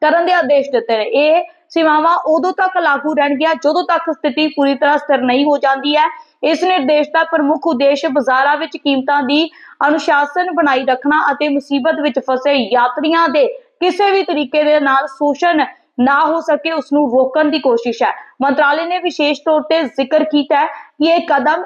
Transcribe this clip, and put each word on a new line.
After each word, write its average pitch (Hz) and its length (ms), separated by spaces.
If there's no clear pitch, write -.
ਕਰਨ 339 240
ਦੇ 359 80
ਆਦੇਸ਼ 277 380
ਦਿੱਤੇ 226 260
ਨੇ। 214 80
ਇਹ 311 380
ਸੀਮਾਵਾਂ 320 480
ਉਦੋਂ 320 340
ਤੱਕ 370 260
ਲਾਗੂ 302 360
ਰਹਿਣਗੀਆਂ 294 420
ਜਦੋਂ 311 280
ਤੱਕ 339 280
ਸਥਿਤੀ 302 360
ਪੂਰੀ 277 280
ਤਰ੍ਹਾਂ 285 220
ਸਥਿਰ 285 240
ਨਹੀਂ 254 240
ਹੋ 294 120
ਜਾਂਦੀ 285 400
ਹੈ। - 320
ਇਸ 320 200
ਨਿਰਦੇਸ਼ 302 460
ਦਾ 330 140
ਪ੍ਰਮੁੱਖ 320 440
ਉਦੇਸ਼ 285 380
ਬਾਜ਼ਾਰਾਂ 269 520
ਵਿੱਚ 311 200
ਕੀਮਤਾਂ 277 460
ਦੀ 302 260
ਅਨੁਸ਼ਾਸਨ 302 640
ਬਣਾਈ 277 340
ਰੱਖਣਾ 285 460
ਅਤੇ 294 180
ਮੁਸੀਬਤ 277 520
ਵਿੱਚ 285 180
ਫਸੇ 262 340
ਯਾਤਰੀਆਂ 269 760
ਦੇ 285 180
ਕਿਸੇ 359 320
ਵੀ 392 120
ਤਰੀਕੇ 302 400
ਦੇ 302 160
ਨਾਲ 277 280
ਸ਼ੋਸ਼ਣ 294 580
ਨਾ 277 260
ਹੋ 320 160
ਸਕੇ, 320 300
ਉਸ 294 220
ਨੂੰ 294 140
ਰੋਕਣ 254 380
ਦੀ 302 140
ਕੋਸ਼ਿਸ਼ 240 440
ਹੈ। 202 100
ਮੰਤਰਾਲੇ 294 440
ਨੇ 359 140
ਵਿਸ਼ੇਸ਼ 294 460
ਤੌਰ 311 160
ਤੇ 320 220
ਜ਼ਿਕਰ 277 400
ਕੀਤਾ 294 360
ਹੈ 311 60
ਕਿ - 400
ਇਹ 339 140
ਕਦਮ 339 460